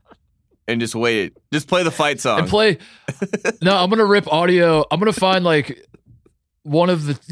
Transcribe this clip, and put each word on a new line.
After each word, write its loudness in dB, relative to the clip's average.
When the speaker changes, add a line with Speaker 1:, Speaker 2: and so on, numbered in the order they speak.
Speaker 1:
And -4
just -6
wait. -2
Just -4
play 0
the -2
fight -2
song. 0
Speaker 2:
And -2
play. 0
Speaker 1:
<laughs> -6
Speaker 2:
No, 2
I'm 0
gonna 2
rip 2
audio. 2
I'm -2
gonna 0
find, 0
like, -2
one 0
of -2
the, -4